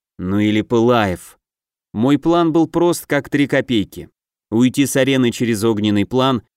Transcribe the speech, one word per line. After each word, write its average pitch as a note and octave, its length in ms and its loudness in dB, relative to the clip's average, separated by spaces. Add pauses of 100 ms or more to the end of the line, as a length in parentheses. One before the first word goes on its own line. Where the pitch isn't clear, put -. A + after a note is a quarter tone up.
(180)
ну G2 200 -2
или G#2 240 0
Пылаев. A2+ 760 0 (540)
Мой C3+ 260 0
план E3 340 0
был D#3+ 140 2
прост, E3+ 400 -2
как C#3+ 240 -4
три C#3+ 160 0
копейки. A2+ 640 -2 (420)
Уйти B2 360 2
с C3 100 -4
арены C3 340 2
через A2+ 320 -2
огненный G#2 440 0
план B2+ 360 -2 (140)